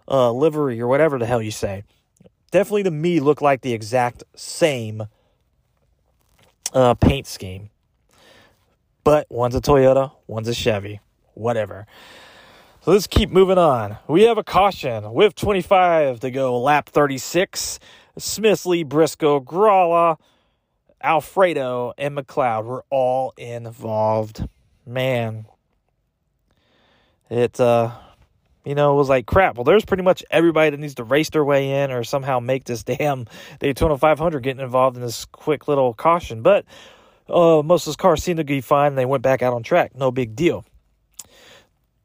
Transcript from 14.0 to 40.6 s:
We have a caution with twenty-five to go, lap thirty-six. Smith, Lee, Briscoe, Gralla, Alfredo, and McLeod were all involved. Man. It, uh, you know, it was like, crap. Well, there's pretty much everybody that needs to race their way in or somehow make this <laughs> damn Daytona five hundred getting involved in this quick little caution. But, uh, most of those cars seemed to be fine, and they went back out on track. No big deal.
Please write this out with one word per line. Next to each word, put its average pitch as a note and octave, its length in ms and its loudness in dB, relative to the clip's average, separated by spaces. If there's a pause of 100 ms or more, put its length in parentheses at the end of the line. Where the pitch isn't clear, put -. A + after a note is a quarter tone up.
We E3+ 140 4
have A3+ 140 4
a G#3+ 60 -2
caution B2 680 -2
with F#3 220 2
twenty-five F3 840 2
to B2+ 120 -8
go, B2+ 280 -2
lap C#3 300 0
thirty-six. D3 920 -2 (380)
Smith, - 480 -2
Lee, F3 180 0
Briscoe, D3 560 0
Gralla, E3+ 800 2 (840)
Alfredo, C#3 960 0
and C#3+ 200 -6
McLeod B2 480 -4
were B2 240 -10
all C3 480 -2
involved. A2 1120 -6 (360)
Man. A#2+ 600 -4 (1800)
It, A#2 280 -2
uh, A#2 340 2 (760)
you C#3 100 -6
know, C#3+ 200 2
it - 20 2
was C#3+ 100 2
like, C3 180 2
crap. F3+ 300 2
Well, A#2+ 80 -6
there's F#3 220 4
pretty F#3 180 -4
much F3+ 260 2
everybody D#3 420 4
that C#3+ 80 -6
needs D3 160 -12
to A#2+ 100 -10
race C#3+ 240 0
their D#3 160 0
way C#3 380 0
in C#3 80 -4
or B2 120 -4
somehow C3+ 380 -4
make B2+ 240 -4
this A#2+ 180 -8
<laughs> - 0 -
damn C3 440 -4 (320)
Daytona C#3+ 380 0
five D#3 220 2
hundred D#3 240 -2
getting C3 180 -6
involved B2+ 360 0
in B2 60 -12
this A#2+ 200 -8
quick - 460 -6
little C3+ 240 0
caution. D#3+ 480 -2
But, F3+ 240 2 (640)
uh, E3 340 4
most D#3+ 200 2
of F3+ 80 -8
those - 40 -8
cars E3+ 260 2
seemed E3+ 180 -4
to D#3+ 40 -2
be C#3+ 160 -4
fine, C#3+ 280 2
and C#3+ 100 -4
they B2+ 80 0
went C3 180 -2
back C3 180 2
out B2 120 0
on A#2+ 100 -6
track. E3+ 320 0
No C3 160 -2
big B2 240 -6
deal. C#3+ 300 -2 (1400)